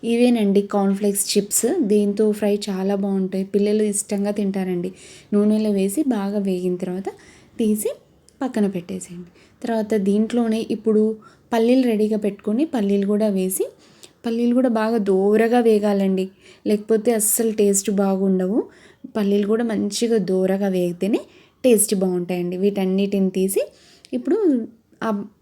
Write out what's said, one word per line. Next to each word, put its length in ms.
ఇవేనండి 640
కార్న్‌ఫ్లేక్స్ 600
చిప్స్, 380
దీంతో 460
ఫ్రై 260
చాలా 380
బాగుంటాయి, 500
పిల్లలు 400
ఇష్టంగా 540
తింటారండి. 520
నూనెలో 400
వేసి 360
బాగా 340
వేగిన 360
తర్వాత 320
తీసి 340
పక్కన 280
పెట్టేసేయండి. 640
తర్వాత 400
దీంట్లోనే 600
ఇప్పుడు 320
పల్లీలు 360
రెడీగా 300
పెట్టుకొని 480
పల్లీలు 420
కూడా 220
వేసి, 360
పల్లీలు 340
కూడా 140
బాగా 280
దోరగా 600
వేగాలండి, 640
లేకపోతే 480
అస్సలు 380
టేస్ట్ 400
బాగుండవు. 680
పల్లీలు 340
కూడా 160
మంచిగా 540
దోరగా 520
వేగితేనే 500
టేస్ట్ 320
బాగుంటాయండి. 640
వీటన్నిటిని 720
తీసి 300
ఇప్పుడు 240
ఆ 100